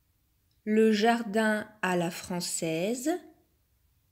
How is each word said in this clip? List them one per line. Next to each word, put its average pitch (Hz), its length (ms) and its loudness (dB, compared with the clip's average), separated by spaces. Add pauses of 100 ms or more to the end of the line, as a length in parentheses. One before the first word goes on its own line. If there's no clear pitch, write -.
(640)
le 220 300 4
jardin 214 760 0 (140)
à 180 160 0
la 175 140 -2
française, 180 1000 -4 (1000)